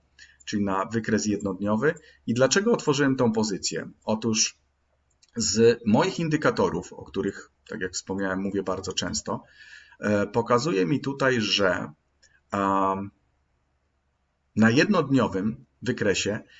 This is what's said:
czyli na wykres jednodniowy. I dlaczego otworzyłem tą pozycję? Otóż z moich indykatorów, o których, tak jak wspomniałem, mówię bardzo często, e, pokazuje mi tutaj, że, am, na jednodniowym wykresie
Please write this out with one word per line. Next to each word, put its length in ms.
czyli 200
na 200
wykres 420
jednodniowy. 680
I 80
dlaczego 380
otworzyłem 440
tą 160
pozycję? 580
Otóż 580
z 500
moich 320
indykatorów, 760
o 120
których, 460
tak 120
jak 120
wspomniałem, 480
mówię 220
bardzo 300
często, 500
e, 260
pokazuje 600
mi 140
tutaj, 400
że, 520
am, 600
na 140
jednodniowym 960
wykresie 580